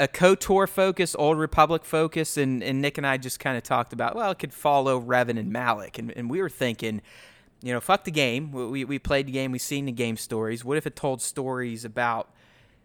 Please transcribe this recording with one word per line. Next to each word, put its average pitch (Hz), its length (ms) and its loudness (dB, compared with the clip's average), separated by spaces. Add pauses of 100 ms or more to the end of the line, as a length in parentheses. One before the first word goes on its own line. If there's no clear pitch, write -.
a 135 40 6
kotor 190 600 6
focus, 185 500 2
Old 151 200 4
Republic 156 480 0
focus, 160 520 0
and, 131 260 0
and 135 180 0
Nick 143 160 0
and 147 80 -2
I 135 120 2
just 127 220 -8
kinda 131 220 -2
talked 120 320 -2
about, 117 220 -2
well, 214 160 0
it 170 80 -6
could 151 140 -8
follow 135 460 4
Revan 120 380 2
and 101 140 -4
Malak, 117 480 -2
and, 117 180 -8
and 120 120 -6
we 165 120 -2
were 185 80 -2
thinking, 110 540 -2 (580)
you 127 100 -6
know, 120 80 -2
fuck 190 240 2
the 180 80 -6
game. 143 400 0
We, 127 140 -6
we, 131 200 -4
we 135 140 -4
played 139 280 0
the 131 40 -8
game, 131 200 -2
we've 127 100 -4
seen 139 240 -4
the 135 60 -4
game 117 260 -2
stories. 117 480 -4
What 139 120 0
if 151 100 -2
it 135 80 -10
told 131 260 -2
stories 123 640 -6
about 117 460 -2 (540)